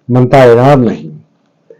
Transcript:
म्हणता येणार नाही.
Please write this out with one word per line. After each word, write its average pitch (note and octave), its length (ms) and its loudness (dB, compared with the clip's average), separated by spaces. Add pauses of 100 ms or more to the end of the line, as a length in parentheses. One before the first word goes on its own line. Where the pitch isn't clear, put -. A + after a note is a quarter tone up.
म्हणता B2+ 360 0
येणार B2 300 2
नाही. A2+ 360 -6 (680)